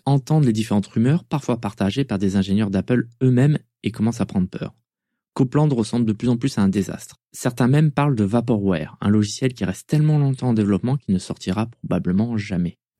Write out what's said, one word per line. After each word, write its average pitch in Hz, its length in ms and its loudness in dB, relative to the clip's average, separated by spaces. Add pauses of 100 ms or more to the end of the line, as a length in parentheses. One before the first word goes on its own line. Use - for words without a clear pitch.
entendent 143 380 2
les 117 80 4
différentes 107 360 0
rumeurs, 120 340 2
parfois 123 380 -4
partagées 104 420 -2
par 107 160 -2
des 95 160 0
ingénieurs 101 340 0
d'Apple 98 380 0 (160)
eux-mêmes, 131 380 4 (240)
et 104 80 -2
commencent 113 280 -2
à 95 60 0
prendre 92 220 -2
peur. - 260 -10 (600)
Copland 143 380 2
ressemble 117 320 0
de 107 80 0
plus 113 160 -2
en 123 80 2
plus 131 220 -4
à 107 40 2
un 98 60 4
désastre. - 520 -4 (100)
Certains 123 380 -2
même 151 240 2
parlent 143 240 0
de 107 80 2
Vaporware, 101 760 -2
un 101 100 0
logiciel 107 440 0
qui 101 100 -6
reste 95 220 -6
tellement 151 320 2
longtemps 135 300 0
en 120 40 2
développement 113 440 0
qu'il - 180 -2
ne 92 60 0
sortira 101 460 -6
probablement 101 680 -2
jamais. 90 400 -4 (240)